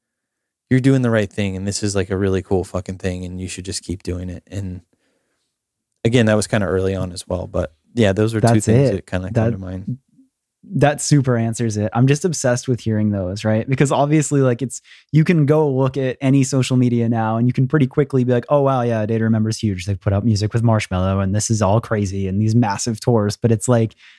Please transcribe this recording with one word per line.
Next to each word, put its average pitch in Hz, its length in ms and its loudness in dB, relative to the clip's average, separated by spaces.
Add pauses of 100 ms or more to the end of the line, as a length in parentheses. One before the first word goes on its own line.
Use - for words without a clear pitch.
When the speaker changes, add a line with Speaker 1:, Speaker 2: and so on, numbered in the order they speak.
(720)
Speaker 1:
you're 127 100 4
doing 131 220 2
the 120 80 0
right 107 220 0
thing, 98 240 -4
and 95 120 -8
this 101 140 -6
is, 101 140 -2
like, 92 140 -2
a 98 80 -2
really 95 240 0
cool 90 220 -2
fucking 92 340 -8
thing, 92 260 -6
and 90 160 -10
you 92 80 -8
should 90 180 -12
just 98 180 -10
keep 87 200 -10
doing 90 260 -8
it." 87 180 -14
And 90 340 -10 (1200)
again, 117 220 4
that 107 80 4
was 107 120 2
kinda 104 200 0
early 95 280 0
on 92 180 -4
as - 160 -14
well, 92 180 -6
but 92 280 -4 (200)
yeah, 107 180 4
those 107 220 0
were 110 60 -2
two 113 60 4
Speaker 2:
That's 113 200 4
Speaker 1:
things 123 220 4
Speaker 2:
it. 107 40 0
Speaker 1:
that 92 140 -6
kinda 92 200 -6
came 95 80 -8
Speaker 2:
That 113 180 2
Speaker 1:
to 95 60 -8
mind. 95 400 -10 (760)
Speaker 2:
that 143 260 2
super 131 380 2
answers 113 400 -2
it. 104 160 -2
I'm 127 120 4
just 143 180 2
obsessed 131 440 -2
with 123 120 -2
hearing 107 320 -2
those, 98 320 -4
right? 110 240 0
Because 135 240 0
obviously, 143 500 2
like, 123 200 0
it's, - 200 -8 (300)
you 156 120 6
can 156 220 2
go 151 280 2
look 131 220 0
at 131 240 -4
any 135 240 4
social 131 320 0
media 120 320 2
now 113 300 0
and 120 100 2
you 123 60 2
can 131 120 0
pretty 143 200 2
quickly 135 380 0
be 123 80 2
like, 120 180 0
"Oh, 147 120 4
wow, 135 200 0
yeah, 113 240 0
Day 113 120 0
to 110 60 0
Remember 110 240 2
is 110 100 -4
huge. 92 280 -4
They've 98 140 -4
put 101 120 -2
out 101 120 0
music 107 280 0
with 117 100 -2
Marshmello 98 600 0
and 95 120 -2
this 104 160 -2
is 107 120 -2
all 101 180 2
crazy 98 480 -4
and 95 140 -2
these 110 120 0
massive 110 460 0
tours." 107 360 0
But 113 160 0
it's 110 160 0
like, 113 280 2 (220)